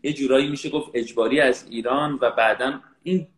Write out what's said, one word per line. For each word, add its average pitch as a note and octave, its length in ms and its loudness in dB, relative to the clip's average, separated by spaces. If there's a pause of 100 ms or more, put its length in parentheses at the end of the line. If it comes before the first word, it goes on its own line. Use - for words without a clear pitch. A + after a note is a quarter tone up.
یه D3 100 -4
جورایی C3+ 360 2
می‌شه C#3+ 200 -6
گفت D3 260 -6
اجباری A#2 460 0
از B2+ 300 2
ایران C3 500 -2
و A#2 100 2
بعداً A#2 500 0 (220)
این F#3 240 -2 (120)